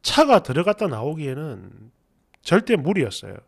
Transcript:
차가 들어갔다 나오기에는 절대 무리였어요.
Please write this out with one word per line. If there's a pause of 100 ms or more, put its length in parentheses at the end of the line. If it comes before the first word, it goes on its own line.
차가
들어갔다
나오기에는 (500)
절대
무리였어요. (120)